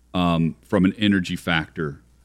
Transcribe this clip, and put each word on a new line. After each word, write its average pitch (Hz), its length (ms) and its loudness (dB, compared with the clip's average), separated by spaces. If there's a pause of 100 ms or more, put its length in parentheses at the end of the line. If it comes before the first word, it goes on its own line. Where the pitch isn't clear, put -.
(140)
um, 85 480 0
from 98 220 0
an 92 140 4
energy 98 400 0
factor 78 640 -4 (240)